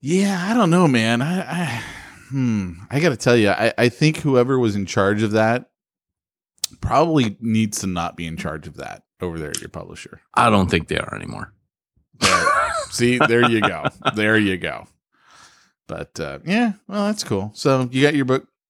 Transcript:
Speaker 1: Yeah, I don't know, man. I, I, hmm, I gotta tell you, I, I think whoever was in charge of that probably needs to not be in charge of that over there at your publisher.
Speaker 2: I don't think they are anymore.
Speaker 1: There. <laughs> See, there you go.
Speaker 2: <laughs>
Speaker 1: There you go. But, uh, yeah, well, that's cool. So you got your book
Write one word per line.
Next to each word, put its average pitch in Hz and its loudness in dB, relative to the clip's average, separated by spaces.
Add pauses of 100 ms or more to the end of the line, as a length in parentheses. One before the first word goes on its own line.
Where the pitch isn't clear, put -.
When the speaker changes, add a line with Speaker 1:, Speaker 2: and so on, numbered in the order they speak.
Speaker 1:
Yeah, 185 0
I 214 -2
don't 233 2
know, 175 6
man. 120 2
I, 180 -2
I, 131 -6 (460)
hmm, 110 -2 (180)
I 135 -2
gotta 156 2
tell 123 2
you, 104 4
I, 110 2
I 120 4
think 151 2
whoever 127 2
was 110 0
in 101 -2
charge 104 2
of 107 0
that 110 0 (1120)
probably 139 2
needs 110 0
to 101 -6
not 87 -4
be 85 -8
in 80 -8
charge 78 -8
of 73 -16
that 50 -14 (160)
over 82 -6
there 76 -8
at - -6
your - -14
publisher. - -16 (140)
Speaker 2:
I 117 4
don't 95 4
think 85 0
they 82 -4
are - -8
anymore. - -12 (680)
Speaker 1:
There. 571 2 (240)
<laughs> 640 -8
See, 123 2
there 120 4
you 113 2
go. 80 -2 (160)
Speaker 2:
<laughs> - -2
Speaker 1:
There 107 2
you 98 2
go. 80 -8 (1040)
But, - -12
uh, 143 -10
yeah, 214 0 (160)
well, 202 -4
that's 208 -4
cool. 104 -4
So 131 0
you 131 0
got 147 4
your 139 0
book 131 0 (220)